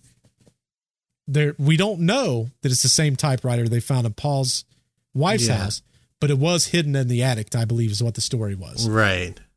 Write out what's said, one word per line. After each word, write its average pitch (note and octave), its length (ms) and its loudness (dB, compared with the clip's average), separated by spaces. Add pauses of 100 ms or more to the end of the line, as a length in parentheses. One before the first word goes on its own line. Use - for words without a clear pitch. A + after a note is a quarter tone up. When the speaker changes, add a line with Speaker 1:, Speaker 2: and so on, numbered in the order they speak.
(1300)
Speaker 1:
there, D3 300 0
we D3+ 200 2
don't F#3+ 240 0
know E3 500 0 (100)
that C3+ 100 0
it's B2 120 0
the C3 60 2
same D3+ 260 2
typewriter B2 520 0
they A#2 120 0
found B2 260 0
in G#2+ 80 -2
Paul's C3+ 520 -2 (480)
wife's C3 340 0
Speaker 2:
Yeah. A2+ 160 2
Speaker 1:
house, G#2 180 -6 (380)
but C#3+ 100 0
it C#3+ 80 2
was E3 300 2
hidden D3+ 280 0
in C3 120 0
the A#2+ 160 0
attic, A#2+ 320 -2
I A#2 100 0
believe A2+ 260 0
is G2+ 120 -2
what A#2 120 -2
the - 60 -6
story G#2+ 340 -4
was. F#2+ 320 -6
Speaker 2:
Right. F#2+ 520 2 (180)